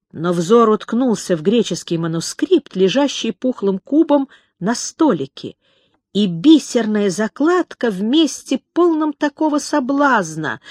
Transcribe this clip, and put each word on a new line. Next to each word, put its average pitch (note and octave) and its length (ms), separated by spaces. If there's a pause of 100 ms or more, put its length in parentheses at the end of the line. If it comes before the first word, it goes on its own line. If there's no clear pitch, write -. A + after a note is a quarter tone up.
(120)
но E3+ 220
взор G#3+ 360
уткнулся G#3+ 680
в D#3 40
греческий F#3 560
манускрипт, E3 800
лежащий A3 560
пухлым G3 480
кубом D4 480 (320)
на G#3+ 160
столике, - 800 (580)
и G3+ 120
бисерная G#3+ 840
закладка B3 840
в F#3 100
месте, C4+ 600 (120)
полном D#4 400
такого D4 460
соблазна. A#3+ 1000 (120)